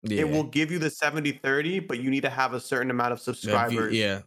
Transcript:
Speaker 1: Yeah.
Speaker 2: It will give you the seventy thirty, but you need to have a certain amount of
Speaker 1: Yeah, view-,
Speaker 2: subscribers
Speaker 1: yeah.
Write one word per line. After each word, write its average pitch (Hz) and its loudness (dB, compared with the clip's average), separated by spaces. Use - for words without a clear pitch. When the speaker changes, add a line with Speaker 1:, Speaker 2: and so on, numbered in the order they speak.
Speaker 1:
Yeah. 107 0
Speaker 2:
It 156 2
will 151 2
give 147 0
you 180 -2
the 156 2
seventy 147 0
thirty, 147 0
but 139 -4
you 127 0
need 135 2
to 139 0
have 131 0
a 127 -4
certain 131 -2
amount 123 2
of 113 -6
Speaker 1:
Yeah, - -18
view-, 127 -4
Speaker 2:
subscribers 113 2
Speaker 1:
yeah. 101 0